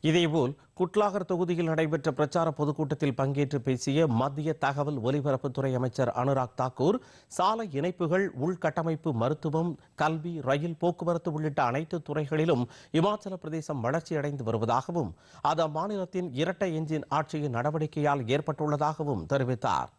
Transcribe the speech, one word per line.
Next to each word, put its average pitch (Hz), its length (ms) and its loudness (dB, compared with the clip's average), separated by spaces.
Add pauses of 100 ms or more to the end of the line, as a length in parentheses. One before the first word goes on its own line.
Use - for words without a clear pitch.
இதேபோல் 156 520 4 (240)
குட்லாகர் 196 480 0
தொகுதியில் 175 400 0
நடைபெற்ற 160 460 0
பிரச்சார 151 400 0
பொதுக்கூட்டத்தில் 147 640 0
பங்கேற்று 139 400 0
பேசிய 135 500 2
மத்திய 139 460 0
தகவல் 143 480 -2
ஒலிபரப்புத்துறை 135 720 0
அமைச்சர் 127 420 0
அனுராக் 131 420 0
தாக்கூர், 131 420 2 (280)
சாலை 214 440 0
இணைப்புகள், 170 580 0 (120)
உள்கட்டமைப்பு, 160 720 -2
மருத்துவம், 151 680 0 (160)
கல்வி, 160 460 -2
ரயில் 147 360 0
போக்குவரத்து 170 540 0
உள்ளிட்ட 151 320 0
அனைத்து 156 380 -2
துறைகளிலும் 151 680 0 (220)
இமாச்சல 190 420 0
பிரதேசம் 156 500 -6
வளர்ச்சியடைந்து 143 600 -2
வருவதாகவும், 113 680 0 (300)
அது 160 260 2
அம்மாநிலத்தின் 180 640 -4
இரட்டை 165 440 -2
எஞ்சின் 156 340 -2
ஆட்சியின் 147 440 -2
நடவடிக்கையால் 147 720 0
ஏற்பட்டுள்ளதாகவும் 147 1080 0
தெரிவித்தார். 120 540 0 (120)